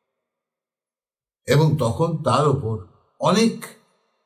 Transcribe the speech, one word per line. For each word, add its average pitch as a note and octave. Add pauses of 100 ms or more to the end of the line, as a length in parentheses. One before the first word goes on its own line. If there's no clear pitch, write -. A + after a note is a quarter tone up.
(1500)
এবং D3
তখন D3+
তার C3+
ওপর A2 (320)
অনেক G#3+ (600)